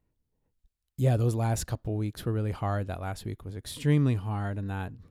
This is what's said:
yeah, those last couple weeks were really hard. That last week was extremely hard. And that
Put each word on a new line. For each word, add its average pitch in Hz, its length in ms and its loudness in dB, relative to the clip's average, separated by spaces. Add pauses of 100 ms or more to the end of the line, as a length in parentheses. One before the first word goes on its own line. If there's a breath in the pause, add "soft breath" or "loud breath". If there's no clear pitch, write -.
(960 soft breath)
yeah, 127 200 4
those 117 180 2
last 113 300 0
couple 110 320 -4
weeks 107 280 -4
were 117 80 0
really 107 200 0
hard. 101 340 0
That 90 140 -6
last 95 240 -6
week 101 200 -8
was 98 120 -10
extremely 143 580 4
hard. 101 440 -2
And 98 120 -4
that 98 220 -4 (180)